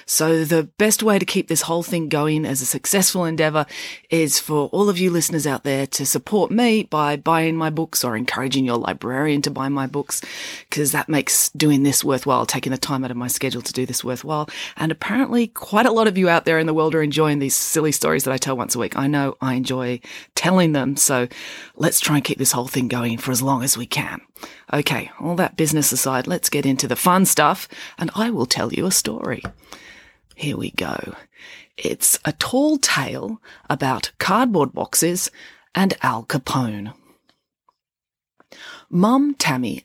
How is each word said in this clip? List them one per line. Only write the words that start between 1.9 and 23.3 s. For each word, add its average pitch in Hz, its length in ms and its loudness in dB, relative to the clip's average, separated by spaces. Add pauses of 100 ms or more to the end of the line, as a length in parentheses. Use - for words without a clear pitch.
going 156 340 2
as 135 180 -2
a 123 40 -4
successful 190 540 0
endeavour 156 460 2 (440)
is 160 300 2
for 147 300 0
all 202 180 2
of 190 100 2
you 185 140 2
listeners 160 340 0
out 139 200 -2
there 139 200 0
to - 200 -4
support - 460 0
me 220 320 4
by 147 340 0
buying 160 360 2
my 160 160 0
books 160 320 -2
or 120 140 -2
encouraging 127 480 -2
your 120 140 2
librarian 131 640 -2
to 143 100 -6
buy 135 160 -6
my 139 180 -2
books, 143 360 -6 (500)
'cause 147 220 0
that 143 160 -4
makes - 400 2
doing 143 340 4
this 139 180 2
worthwhile, 131 440 0
taking 131 260 -4
the 127 60 -2
time 131 260 -4
out 123 80 -6
of 120 60 -8
my 123 100 -6
schedule 120 340 -4
to - 120 -8
do 127 120 -2
this 123 200 -6
worthwhile. 151 420 -4 (300)
And 160 120 -2
apparently 233 580 0
quite - 380 0
a 240 60 4
lot 226 160 4
of 190 100 0
you 180 120 4
out 170 160 4
there 160 140 4
in 160 60 2
the 160 80 0
world 160 220 2
are 156 80 4
enjoying 147 360 2
these 135 160 0
silly 156 360 0
stories 151 320 0
that 131 100 -2
I 147 40 -2
tell 139 180 -2
once 120 180 -2
a 123 60 -4
week. 104 160 -4
I 135 120 0
know 143 340 0
I 131 140 -2
enjoy 127 440 -2 (340)
telling 175 380 4
them, 139 240 0
so 123 320 2 (480)
let's - 240 2
try 151 160 2
and 139 100 2
keep - 120 -2
this 135 160 2
whole 123 140 -2
thing 127 200 -2
going 117 300 -2
for 131 140 -4